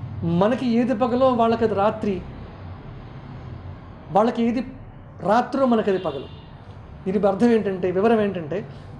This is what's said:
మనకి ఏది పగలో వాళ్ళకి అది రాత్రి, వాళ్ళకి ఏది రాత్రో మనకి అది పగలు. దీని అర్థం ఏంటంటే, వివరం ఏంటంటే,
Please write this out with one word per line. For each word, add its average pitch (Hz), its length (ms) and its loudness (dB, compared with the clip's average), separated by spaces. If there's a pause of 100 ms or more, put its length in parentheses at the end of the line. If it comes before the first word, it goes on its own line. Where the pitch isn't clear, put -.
(240)
మనకి 202 420 2
ఏది 240 280 4
పగలో 247 340 4
వాళ్ళకి 226 360 4
అది 202 100 2
రాత్రి, 202 480 0 (1900)
వాళ్ళకి 233 300 4
ఏది 233 240 0 (540)
రాత్రో 240 460 2
మనకి 214 240 4
అది 185 80 4
పగలు. 139 280 -6 (760)
దీని 196 220 2
అర్థం 196 240 4
ఏంటంటే, 190 400 2
వివరం 214 300 4
ఏంటంటే, 180 480 -2 (320)